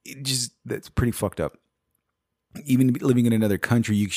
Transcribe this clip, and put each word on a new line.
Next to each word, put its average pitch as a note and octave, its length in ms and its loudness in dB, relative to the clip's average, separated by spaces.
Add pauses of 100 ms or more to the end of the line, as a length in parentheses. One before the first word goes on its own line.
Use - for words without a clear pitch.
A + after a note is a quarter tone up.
it C3+ 180 -16
just, C3 300 -4 (120)
that's - 240 -8
pretty A#2+ 240 0
fucked - 280 -4
up. D2+ 160 -4 (1080)
Even C3 300 2
living B2 320 2
in A#2 60 4
another G#2+ 260 2
country, A2+ 380 0
you, G#2 200 2